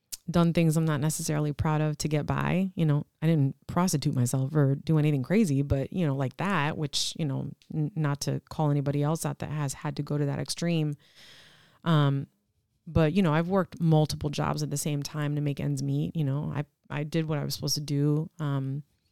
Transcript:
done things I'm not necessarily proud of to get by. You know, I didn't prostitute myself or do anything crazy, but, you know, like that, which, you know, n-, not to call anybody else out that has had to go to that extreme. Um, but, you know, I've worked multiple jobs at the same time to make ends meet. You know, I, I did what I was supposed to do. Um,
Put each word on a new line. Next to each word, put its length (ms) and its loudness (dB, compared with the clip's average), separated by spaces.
done 240 4
things 220 4
I'm 100 2
not 160 2
necessarily 520 -2
proud 280 0
of 180 0
to 80 -4
get 180 0
by. 480 0
You 140 0
know, 180 2
I 60 0
didn't 280 2
prostitute 480 0
myself 400 0
or 180 4
do 240 0
anything 240 2
crazy, 400 2
but, 320 -2
you 140 0
know, 80 0
like 220 -4
that, 420 0
which, 400 -2
you 60 -2
know, 260 -4
n-, 240 -2
not 260 -2
to 180 -2
call 220 0
anybody 320 0
else 200 0
out 160 -4
that 120 -8
has 240 -4
had 220 -6
to 60 -4
go 140 -2
to 80 0
that 140 -2
extreme. 560 -2
Um, 420 2
but, 260 4
you 80 4
know, 120 4
I've 160 2
worked 300 -2
multiple 520 2
jobs 320 -2
at 80 -4
the 60 -4
same 260 -2
time 320 -4
to 60 -2
make 180 -2
ends 240 -2
meet. 320 -2
You 80 0
know, 320 -2
I, 100 -4
I 140 -4
did 240 -2
what 120 -2
I 40 -4
was 120 -4
supposed 200 -4
to 60 -4
do. 480 0
Um, 440 -4